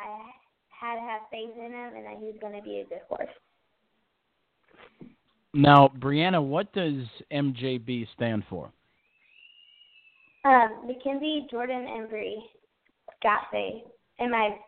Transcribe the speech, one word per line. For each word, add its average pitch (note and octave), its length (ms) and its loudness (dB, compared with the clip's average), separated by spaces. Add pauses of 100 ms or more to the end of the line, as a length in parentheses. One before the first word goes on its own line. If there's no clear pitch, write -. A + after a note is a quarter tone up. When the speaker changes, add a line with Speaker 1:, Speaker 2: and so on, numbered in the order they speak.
Speaker 1:
I G#3+ 260 -14 (380)
had A#3 260 -10
to A3+ 60 -8
have A3+ 200 -10 (100)
faith A3+ 240 -12
in A#3 160 -14
him A#3+ 240 -14
and A3 100 -14
that G#3+ 120 -14
he G#3+ 80 -14
was G#3+ 160 -12
gonna G#3 200 -12
be G3+ 200 -10
a G3 40 -12
good - 220 -14
horse. - 220 -6 (2250)
Speaker 2:
Now, C#3+ 320 12
Brianna, C#3+ 580 0
what E3 280 -2
does D3 340 -2 (240)
M C#3+ 240 0
J B2+ 240 -4
B A#2 340 -6
stand A2+ 320 -2
for? E2+ 260 -10 (1700)
Speaker 1:
Um, A#3+ 400 6
Mackenzie, C#4 640 -4
Jordan, B3 380 -6
and A3+ 200 -10
Bree G#3+ 400 -10 (760)
Got G#3 260 2
Faith, G#3 340 -6 (360)
and A#3+ 100 -2
my A3 380 0